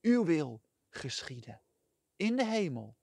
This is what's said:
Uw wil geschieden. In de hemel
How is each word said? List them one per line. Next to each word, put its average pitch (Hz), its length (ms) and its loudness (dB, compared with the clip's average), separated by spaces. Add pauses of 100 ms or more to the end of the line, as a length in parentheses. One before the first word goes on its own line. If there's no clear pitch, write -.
Uw 233 240 4
wil 147 360 0 (280)
geschieden. - 720 -10 (540)
In 220 200 0
de 254 100 2
hemel 147 580 -2